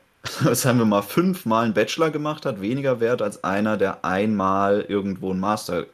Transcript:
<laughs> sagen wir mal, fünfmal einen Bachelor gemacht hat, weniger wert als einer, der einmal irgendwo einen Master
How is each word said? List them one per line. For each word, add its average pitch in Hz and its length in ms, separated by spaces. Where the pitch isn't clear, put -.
<laughs> - 300
sagen 123 260
wir 117 60
mal, 104 160
fünfmal 117 640
einen 110 80
Bachelor 156 380
gemacht 151 340
hat, 123 160
weniger 127 400
wert 113 220
als 104 200
einer, 104 360
der 98 260
einmal 98 800
irgendwo 95 480
einen 92 100
Master 95 540